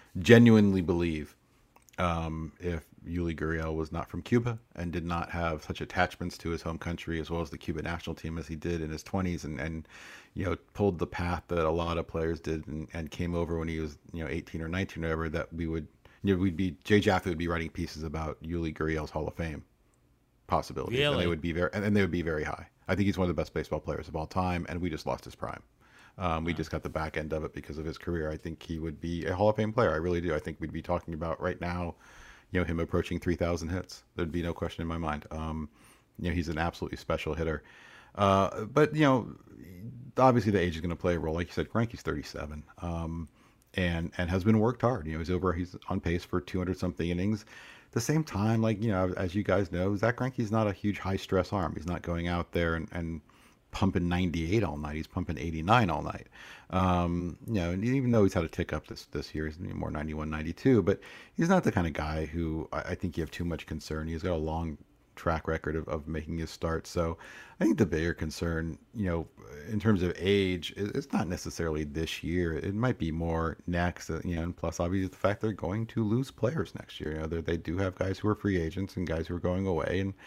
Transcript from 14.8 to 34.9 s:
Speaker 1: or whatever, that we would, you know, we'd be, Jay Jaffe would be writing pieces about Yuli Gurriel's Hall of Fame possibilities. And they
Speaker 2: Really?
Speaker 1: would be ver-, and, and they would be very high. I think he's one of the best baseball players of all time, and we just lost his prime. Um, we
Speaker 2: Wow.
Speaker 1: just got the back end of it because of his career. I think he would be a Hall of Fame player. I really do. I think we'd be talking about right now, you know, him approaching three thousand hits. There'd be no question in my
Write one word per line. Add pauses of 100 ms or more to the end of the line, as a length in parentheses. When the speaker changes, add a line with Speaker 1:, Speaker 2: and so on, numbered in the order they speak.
Speaker 1:
or
whatever,
that
we
would, (380)
you
know,
we'd
be,
Jay
Jaffe
would
be
writing
pieces
about
Yuli
Gurriel's
Hall
of
Fame (880)
possibilities.
And
they
Speaker 2:
Really?
Speaker 1:
would
be
ver-,
and,
and
they
would
be
very
high. (200)
I
think
he's
one
of
the
best
baseball
players
of
all
time,
and
we
just
lost
his
prime. (560)
Um,
we
Speaker 2:
Wow.
Speaker 1:
just
got
the
back
end
of
it
because
of
his
career.
I
think
he
would
be
a
Hall
of
Fame
player.
I
really
do.
I
think
we'd
be
talking
about
right
now, (560)
you
know,
him
approaching
three
thousand
hits. (140)
There'd
be
no
question
in
my